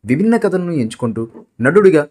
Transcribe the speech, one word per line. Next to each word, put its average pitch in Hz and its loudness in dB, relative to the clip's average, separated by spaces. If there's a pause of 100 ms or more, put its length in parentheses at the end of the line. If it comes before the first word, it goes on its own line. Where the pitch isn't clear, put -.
విభిన్న 180 0
కథలను 185 -2
ఎంచుకుంటూ 113 -6 (400)
నటుడిగా 165 4